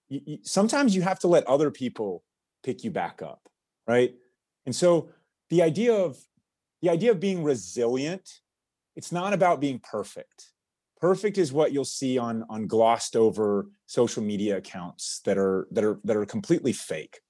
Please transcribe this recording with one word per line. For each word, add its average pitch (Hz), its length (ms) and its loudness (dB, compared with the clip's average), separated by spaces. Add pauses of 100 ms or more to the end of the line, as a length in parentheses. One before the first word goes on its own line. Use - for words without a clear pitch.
you, 139 180 -10
you, 151 160 -12
sometimes 226 520 2
you 185 80 0
have 185 180 -2
to 185 80 0
let 170 180 4
other 143 240 2
people 107 540 -8 (400)
pick 92 180 -8
you 113 80 -6
back 87 320 -6
up, - 260 -16 (380)
right? 120 280 2 (520)
And 131 80 -8
so 175 360 2 (400)
the 170 120 4
idea 180 300 2
of, 180 260 0 (640)
the 175 80 2
idea 170 220 2
of 175 80 0
being 185 240 -2
resilient, 127 960 -4 (560)
it's - 160 -12
not 180 200 -2
about 175 280 4
being 135 180 -4
perfect. - 720 -12 (500)
Perfect 190 360 0
is 165 160 2
what 147 180 2
you'll 135 140 -2
see 127 320 -2
on, 117 320 -4
on 110 180 -6
glossed 113 480 4
over 104 520 2 (180)
social - 380 0
media 104 340 -2
accounts - 680 -10
that 98 100 2
are, 95 360 2
that 110 120 0
are, 104 200 0
that 107 120 0
are 104 80 0
completely 117 480 -2
fake, - 580 -10